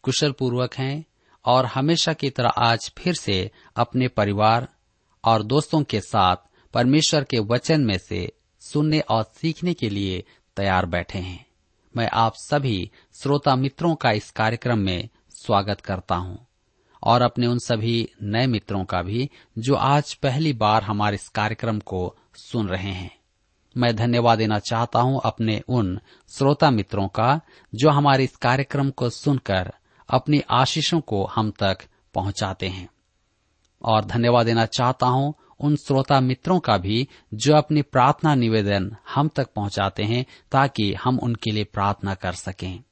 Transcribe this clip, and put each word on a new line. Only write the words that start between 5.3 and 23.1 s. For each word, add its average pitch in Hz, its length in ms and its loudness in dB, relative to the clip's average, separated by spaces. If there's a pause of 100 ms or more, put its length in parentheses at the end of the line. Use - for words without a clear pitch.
दोस्तों 147 400 0
के - 180 -2
साथ 92 340 2 (380)
परमेश्वर 139 500 2
के 123 220 -2
वचन 127 360 2
में 104 180 0
से 92 320 -6 (300)
सुनने 151 380 0
और 113 240 0 (100)
सीखने 165 400 -4
के 120 160 -4
लिए 98 340 -4 (340)
तैयार 92 280 2
बैठे 87 340 -6
हैं। 90 260 -12 (500)
मैं 117 180 -2
आप 113 220 2
सभी 120 560 -4 (240)
श्रोता 139 400 0
मित्रों 147 400 0
का 123 160 0
इस 107 200 -4
कार्यक्रम 113 480 -2
में 95 300 -2 (260)
स्वागत 101 460 -2
करता 92 340 -4
हूं 92 200 -6 (680)
और 120 180 4
अपने 120 260 0
उन 123 120 0
सभी 117 480 -2 (160)
नए 110 240 -2
मित्रों 107 380 -2
का 90 160 -4
भी 110 280 -4 (280)
जो 123 180 0
आज 143 380 2
पहली 143 400 -2
बार 107 300 2
हमारे 104 320 0
इस - 140 -12
कार्यक्रम 107 500 -4
को 92 360 -6 (200)
सुन 110 320 -6
रहे 95 240 -6
हैं। 90 200 -10 (640)